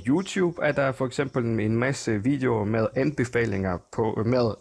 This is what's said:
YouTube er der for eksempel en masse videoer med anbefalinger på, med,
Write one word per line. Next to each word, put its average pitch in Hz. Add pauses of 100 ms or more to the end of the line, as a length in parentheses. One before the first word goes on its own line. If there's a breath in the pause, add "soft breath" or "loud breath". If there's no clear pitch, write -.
YouTube 175
er 147
der 139
for 131
eksempel 120
en 107
masse 120
videoer 123
med 110 (100)
anbefalinger 117 (140)
på, 110
med, 120